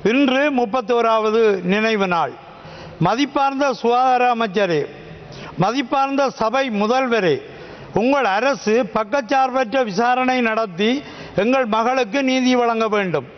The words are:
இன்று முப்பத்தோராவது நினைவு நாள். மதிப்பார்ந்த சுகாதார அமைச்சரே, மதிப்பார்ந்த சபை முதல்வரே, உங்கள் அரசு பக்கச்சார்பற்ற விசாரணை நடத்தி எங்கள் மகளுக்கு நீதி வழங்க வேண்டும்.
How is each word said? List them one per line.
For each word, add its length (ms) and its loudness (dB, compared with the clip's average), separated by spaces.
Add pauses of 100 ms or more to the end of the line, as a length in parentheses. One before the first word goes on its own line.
இன்று 480 2
முப்பத்தோராவது 880 0 (220)
நினைவு 440 0
நாள். 260 0 (720)
மதிப்பார்ந்த 680 0
சுகாதார 560 2
அமைச்சரே, 520 0 (800)
மதிப்பார்ந்த 640 0 (160)
சபை 260 0 (160)
முதல்வரே, 540 2 (580)
உங்கள் 340 2 (100)
அரசு 380 0 (180)
பக்கச்சார்பற்ற 920 0
விசாரணை 580 0
நடத்தி 500 0 (440)
எங்கள் 400 2
மகளுக்கு 480 0
நீதி 320 2
வழங்க 320 2
வேண்டும். 400 -2 (100)